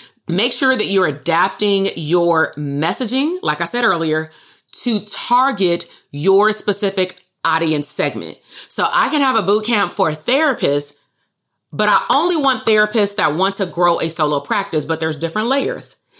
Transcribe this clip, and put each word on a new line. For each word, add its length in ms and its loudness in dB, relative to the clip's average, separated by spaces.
make 240 0
sure 240 2
that 100 -2
you're 220 2
adapting 880 0
your 580 2
messaging, 880 -2
like 180 -2
I 40 0
said 180 -2
earlier, 480 0
to 180 0
target 880 0
your 400 4
specific 680 -2
audience 440 0
segment. 500 -4
So 240 0
I 160 2
can 140 0
have 120 0
a 80 0
boot 240 0
camp 260 0
for 200 0
therapists, 800 0
but 160 0
I 220 2
only 260 2
want 280 0
therapists 520 2
that 180 0
want 200 0
to 120 0
grow 340 0
a 80 -2
solo 300 0
practice, 460 -2
but 160 -4
there's 160 -2
different 320 -2
layers. 480 -2